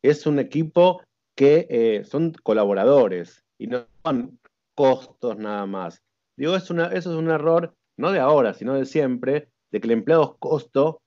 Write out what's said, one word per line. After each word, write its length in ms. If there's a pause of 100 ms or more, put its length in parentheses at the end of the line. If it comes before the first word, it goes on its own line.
Es 260
un 120
equipo 640 (320)
que, 340
eh, 360
son 280 (100)
colaboradores 1000 (140)
y 80
no 180 (180)
son 360 (360)
costos 640
nada 300
más. 340 (360)
Digo, 200
es 140
una, 160
eso 260
es 60
un 120
error, 440 (240)
no 140
de 80
ahora, 340
sino 200
de 120
siempre, 640 (220)
de 100
que 80
el 40
empleado 320
es 140
costo 680